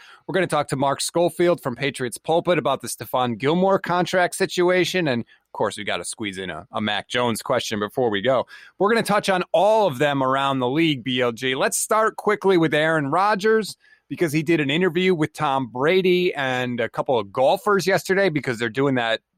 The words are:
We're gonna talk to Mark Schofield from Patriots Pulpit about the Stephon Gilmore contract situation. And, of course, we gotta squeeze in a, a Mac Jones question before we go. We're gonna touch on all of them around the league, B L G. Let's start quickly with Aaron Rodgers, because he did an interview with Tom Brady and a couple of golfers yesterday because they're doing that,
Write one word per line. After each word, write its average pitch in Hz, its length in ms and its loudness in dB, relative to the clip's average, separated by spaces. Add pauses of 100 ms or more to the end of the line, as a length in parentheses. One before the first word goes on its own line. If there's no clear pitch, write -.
(260)
We're 151 80 -4
gonna 180 120 0
talk 147 220 0
to 143 80 -4
Mark 139 240 0
Schofield 175 600 0
from 123 120 -4
Patriots 135 440 -6
Pulpit 165 400 0
about 135 240 -2
the 117 60 -8
Stephon 120 500 -4
Gilmore 180 400 2
contract 175 560 0
situation. 180 760 0
And, 120 140 0
of - 300 -20
course, 107 260 -2
we 104 60 -10
gotta 95 200 -4
squeeze 101 320 -8
in 92 140 -6
a, 80 200 -12
a 113 120 -6
Mac 104 260 -4
Jones 120 320 0
question 117 400 -2
before 113 300 -2
we 101 100 -2
go. 120 240 0 (340)
We're 202 120 2
gonna 226 120 2
touch 202 280 0
on 180 120 0 (100)
all 208 340 4
of 139 100 -2
them 143 260 0
around 135 360 0
the 123 100 0
league, 147 340 0
B 127 200 -2
L 120 100 2
G. 131 220 -4
Let's 185 240 -2
start 220 380 0
quickly 196 420 2
with 160 160 2
Aaron 151 360 2
Rodgers, 208 680 0 (320)
because 151 200 -2
he 156 120 0
did 160 180 2
an 139 80 0
interview 180 460 2
with 151 180 -2
Tom 135 360 -2
Brady 180 640 2
and 127 460 -2
a 113 100 -2
couple 143 280 0
of 98 140 -4
golfers 175 540 2
yesterday 190 420 2
because 131 300 -2
they're 120 100 -2
doing 131 280 0
that, 117 260 0 (160)